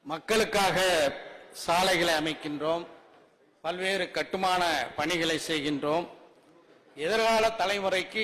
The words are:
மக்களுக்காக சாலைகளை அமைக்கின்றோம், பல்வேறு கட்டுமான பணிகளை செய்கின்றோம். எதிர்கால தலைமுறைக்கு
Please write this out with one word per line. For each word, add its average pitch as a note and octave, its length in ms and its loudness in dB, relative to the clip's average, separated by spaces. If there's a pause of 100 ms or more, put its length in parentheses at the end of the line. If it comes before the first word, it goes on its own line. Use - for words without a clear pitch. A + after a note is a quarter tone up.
மக்களுக்காக F#3+ 720 2 (760)
சாலைகளை F3 600 2
அமைக்கின்றோம், D#3 720 -2 (800)
பல்வேறு F3+ 460 -2
கட்டுமான F3+ 520 0 (340)
பணிகளை D#3+ 500 0
செய்கின்றோம். D3+ 600 -2 (880)
எதிர்கால A3 520 2
தலைமுறைக்கு F#3+ 760 0